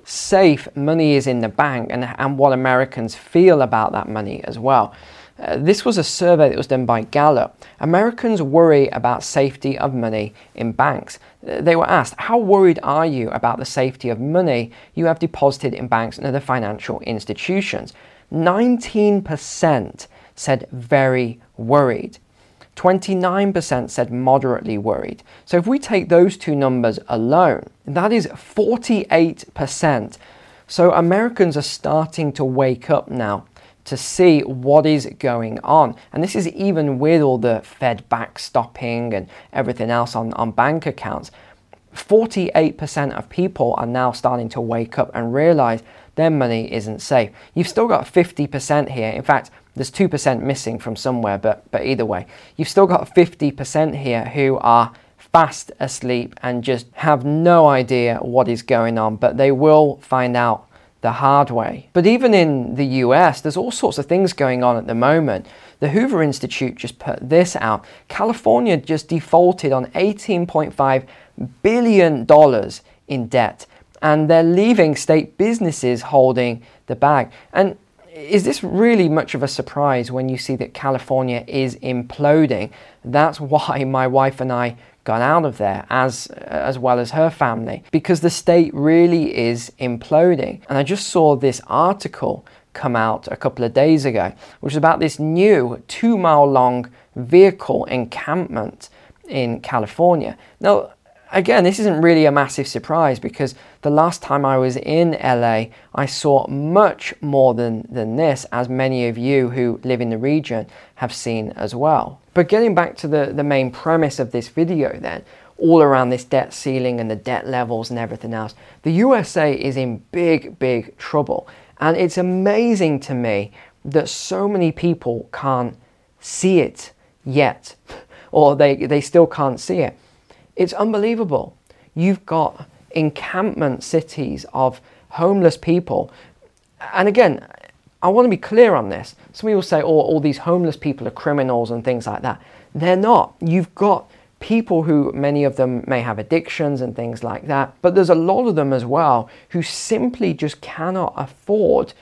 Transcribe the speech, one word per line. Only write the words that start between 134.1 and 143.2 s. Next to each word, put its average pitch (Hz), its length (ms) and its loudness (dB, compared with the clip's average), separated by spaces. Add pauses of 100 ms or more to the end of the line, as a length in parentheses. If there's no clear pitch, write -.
of 131 280 -2 (280)
homeless 175 480 2
people. - 540 -2 (800)
And 190 140 2
again, 202 400 2 (560)
I 180 60 2
wanna 240 180 4
be 190 100 0
clear 220 380 4
on 107 140 -2
this. 87 260 -12 (160)
Some - 160 -8
people 208 140 2
say, 165 200 0
"Oh, 131 60 -2
all 156 320 2
these 143 200 -2
homeless 170 380 -2
people 135 300 -6
are 120 40 -8
criminals 127 600 -2
and 117 120 -8
things 120 220 -2
like 107 160 -8
that." 120 180 -6 (360)
They're 175 220 2
not. 208 420 2